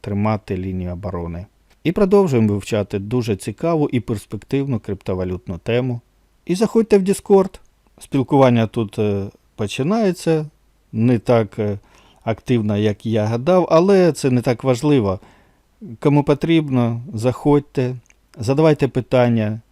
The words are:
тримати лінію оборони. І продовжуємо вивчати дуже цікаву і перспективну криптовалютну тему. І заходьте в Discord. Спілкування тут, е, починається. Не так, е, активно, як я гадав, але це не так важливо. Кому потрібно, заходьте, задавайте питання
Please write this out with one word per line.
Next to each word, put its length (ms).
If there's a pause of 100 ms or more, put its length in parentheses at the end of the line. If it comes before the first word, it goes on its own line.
тримати 560
лінію 340
оборони. 540 (380)
І 80
продовжуємо 640
вивчати 460
дуже 360
цікаву 560
і 80
перспективну 800
криптовалютну 800
тему. 440 (440)
І 100
заходьте 420
в 60
Discord. 560 (400)
Спілкування 680
тут, 320
е, 260 (300)
починається. 920 (460)
Не 280
так, 400
е, 200 (440)
активно, 540
як 280
я 200
гадав, 460
але 400
це 180
не 120
так 220
важливо. 560 (800)
Кому 240
потрібно, 800 (120)
заходьте, 800 (420)
задавайте 500
питання 720 (100)